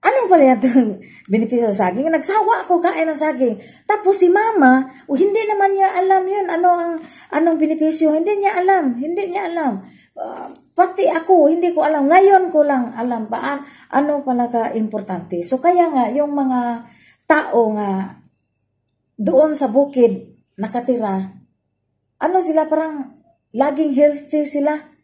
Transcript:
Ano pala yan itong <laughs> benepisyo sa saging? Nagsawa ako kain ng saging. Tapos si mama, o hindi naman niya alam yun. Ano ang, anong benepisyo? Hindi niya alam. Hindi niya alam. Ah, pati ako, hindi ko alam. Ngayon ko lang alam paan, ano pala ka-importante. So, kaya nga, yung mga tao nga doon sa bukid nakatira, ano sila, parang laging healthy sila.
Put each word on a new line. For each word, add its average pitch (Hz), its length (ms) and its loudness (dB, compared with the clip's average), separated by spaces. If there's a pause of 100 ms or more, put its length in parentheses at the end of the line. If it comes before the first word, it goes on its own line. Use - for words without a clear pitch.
Ano 494 240 0
pala 311 240 6
yan 254 80 2
itong 233 400 2 (120)
<laughs> - 200 -12
benepisyo 226 400 0
sa 190 160 0
saging? 254 240 -2
Nagsawa 381 560 0
ako 349 160 2
kain 330 240 0
ng 311 80 -4
saging. 262 400 -2 (320)
Tapos 392 320 0
si 370 80 6
mama, 349 560 4 (240)
o 277 80 -4
hindi 392 320 0
naman 392 320 0
niya 381 160 2
alam 381 320 2
yun. 392 240 -4
Ano 349 240 2
ang, 339 180 -4 (380)
anong 330 240 0
benepisyo? 311 560 0
Hindi 392 320 0
niya 403 160 0
alam. 349 400 0
Hindi 349 320 -4
niya 381 160 -6
alam. 302 320 -4 (400)
Ah, - 320 -12 (240)
pati 370 320 0
ako, 330 400 4
hindi 339 240 2
ko 311 160 0
alam. 294 240 2
Ngayon 370 400 6
ko 302 160 4
lang 247 320 -2
alam 233 320 -6
paan, 277 320 -6 (320)
ano 285 320 -2
pala 240 240 -2
ka-importante. 208 960 -6
So, 262 160 -4
kaya 349 240 4
nga, 254 240 0
yung 294 240 -2
mga 247 480 -2 (400)
tao 233 560 0
nga 190 400 -6 (960)
doon 294 400 0
sa 262 160 -4
bukid 247 640 0 (240)
nakatira, 214 720 -4 (880)
ano 349 240 0
sila, 311 240 0
parang 311 480 -6 (400)
laging 285 400 -2
healthy 294 480 0
sila. 294 320 -2 (280)